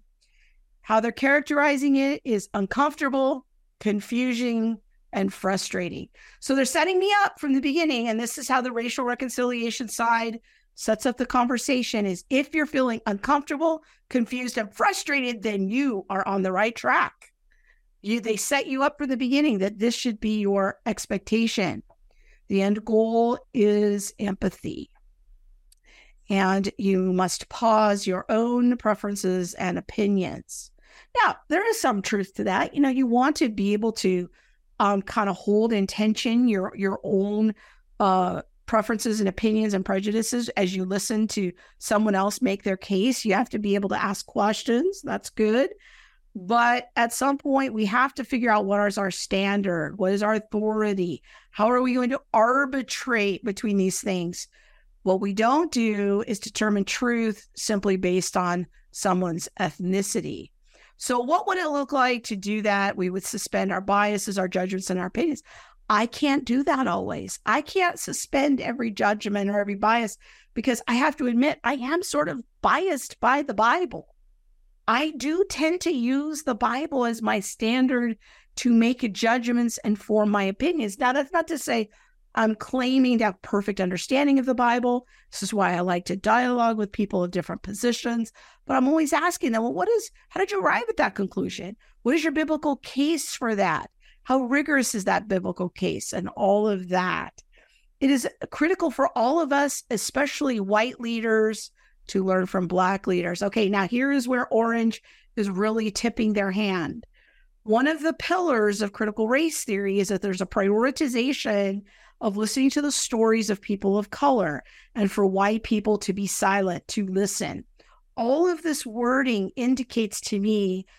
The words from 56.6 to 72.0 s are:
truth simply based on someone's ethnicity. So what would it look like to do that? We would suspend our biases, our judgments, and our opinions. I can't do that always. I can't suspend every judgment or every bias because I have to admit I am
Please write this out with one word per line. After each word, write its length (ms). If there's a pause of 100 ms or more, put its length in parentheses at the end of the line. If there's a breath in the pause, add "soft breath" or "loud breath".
truth 600 (120)
simply 400
based 400
on 280 (260)
someone's 580 (100)
ethnicity. 920 (440 soft breath)
So 240
what 280
would 100
it 100
look 240
like 340
to 120
do 240
that? 340
We 140
would 160
suspend 480
our 80
biases, 580
our 80
judgments, 420
and 100
our 80
opinions. 360 (460 loud breath)
I 160
can't 400
do 180
that 240
always. 580
I 160
can't 380
suspend 640
every 280
judgment 600
or 100
every 160
bias 420 (360 soft breath)
because 340
I 60
have 240
to 100
admit 380
I 80
am 280